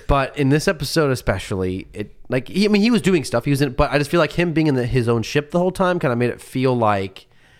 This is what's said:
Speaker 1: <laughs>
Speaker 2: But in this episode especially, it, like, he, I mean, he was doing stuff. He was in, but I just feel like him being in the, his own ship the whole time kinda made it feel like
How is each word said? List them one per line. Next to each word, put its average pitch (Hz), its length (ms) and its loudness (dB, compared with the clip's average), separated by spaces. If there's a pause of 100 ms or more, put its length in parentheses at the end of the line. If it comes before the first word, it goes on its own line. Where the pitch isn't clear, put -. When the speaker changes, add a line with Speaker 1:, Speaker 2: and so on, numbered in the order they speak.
Speaker 1:
<laughs> - 60 -20
Speaker 2:
But 139 280 0
in 139 120 2
this 151 180 2
episode 147 460 0
especially, 95 800 -4
it, - 240 -10 (120)
like, 131 200 -2
he, 196 160 0
I 208 40 4
mean, 208 140 4
he 233 80 4
was 226 120 2
doing 180 220 2
stuff. 117 200 -2
He 143 60 0
was 139 120 2
in, 139 100 -2
but 139 200 0
I 143 60 4
just 143 120 -4
feel 175 100 2
like 147 120 0
him 175 200 0
being 156 140 2
in 143 80 4
the, 120 120 0
his 117 220 0
own 117 140 2
ship 147 300 -4
the 175 60 0
whole 185 120 0
time 180 280 -2
kinda 127 180 -2
made 120 140 0
it - 100 -8
feel 127 360 -2
like 104 500 -2 (340)